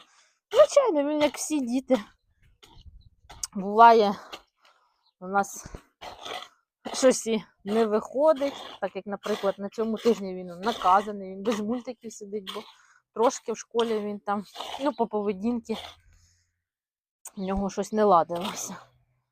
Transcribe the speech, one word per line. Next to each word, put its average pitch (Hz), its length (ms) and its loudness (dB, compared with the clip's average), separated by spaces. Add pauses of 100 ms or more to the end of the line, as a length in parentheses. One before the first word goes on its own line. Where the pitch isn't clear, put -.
(520)
Звичайно, 440 580 6
він, 302 120 0
як 294 140 2
всі - 240 -4
діти, 254 400 0 (1500)
буває, 208 640 6 (1040)
у 180 80 -16
нас 196 380 -2 (1300)
щось - 340 4
і 226 160 -2 (200)
не 220 220 0
виходить. 269 960 0
Так 196 140 -8
як, 190 100 -10
наприклад, 202 520 -4
на 196 120 -8
цьому 220 280 -4
тижні 196 380 0
він 185 120 -12
наказаний, 196 840 0
він 190 120 -12
без 214 160 -2
мультиків 226 540 -8
сидить, 196 420 -12
бо 208 80 -10 (540)
трошки 233 340 0
в 220 60 -6
школі 226 420 -2
він 208 200 -8
там, 202 240 -4 (380)
ну, 277 120 -2
по 233 140 -2
поведінці 214 680 -4 (1600)
в 208 40 -10
нього 196 280 -2
щось 196 220 -6
не 214 120 2
ладилося. 180 720 2 (560)